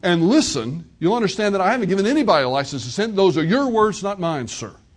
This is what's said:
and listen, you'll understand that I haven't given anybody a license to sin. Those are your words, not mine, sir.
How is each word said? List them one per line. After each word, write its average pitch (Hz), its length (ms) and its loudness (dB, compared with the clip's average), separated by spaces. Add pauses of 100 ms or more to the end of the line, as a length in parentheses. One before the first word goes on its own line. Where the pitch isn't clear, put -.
and 175 240 2
listen, 165 600 0 (100)
you'll 185 160 2
understand 208 400 -2
that 190 60 0
I 185 100 2
haven't 240 160 -2
given 196 180 0
anybody 214 380 2
a 127 60 0
license 135 340 -4
to 123 80 -10
sin. 214 240 -4
Those 190 220 4
are 160 60 0
your 254 260 0
words, 214 340 0
not 196 160 -6
mine, 151 300 -4
sir. - 260 -14 (220)